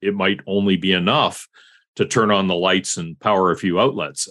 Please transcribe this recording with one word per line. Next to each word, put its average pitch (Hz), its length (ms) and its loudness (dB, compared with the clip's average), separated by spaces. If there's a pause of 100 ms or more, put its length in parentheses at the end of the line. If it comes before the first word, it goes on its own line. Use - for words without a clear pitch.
it 98 120 -2
might 98 320 -2
only 98 320 2
be 92 140 0
enough 95 560 0 (480)
to - 100 0
turn 110 260 2
on 95 160 2
the 90 80 0
lights 95 420 0
and 82 220 -10
power 98 300 2
a 82 80 0
few 90 220 0
outlets. 98 520 -2